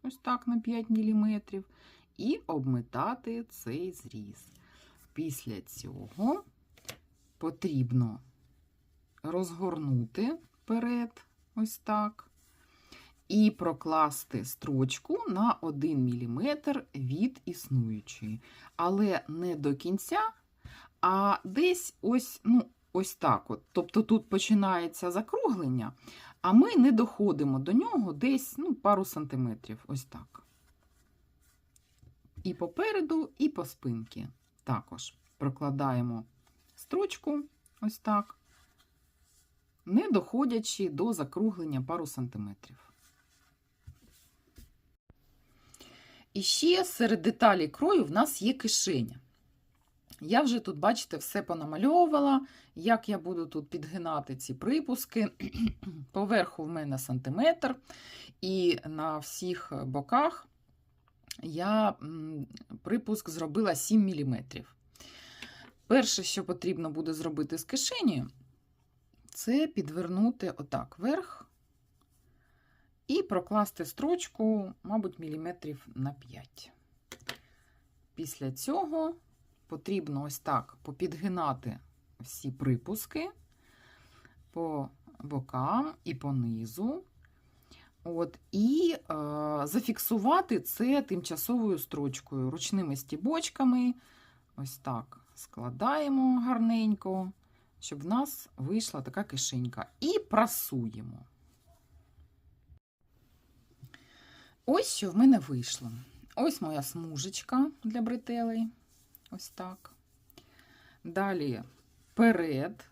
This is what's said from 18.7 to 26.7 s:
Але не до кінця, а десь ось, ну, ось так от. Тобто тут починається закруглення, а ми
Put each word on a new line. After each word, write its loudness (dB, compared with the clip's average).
Але 2
не -4
до 0
кінця, -2
а 4
десь 0
ось, 0
ну, 6
ось -2
так 2
от. -4
Тобто 2
тут 4
починається 2
закруглення, 0
а 4
ми 10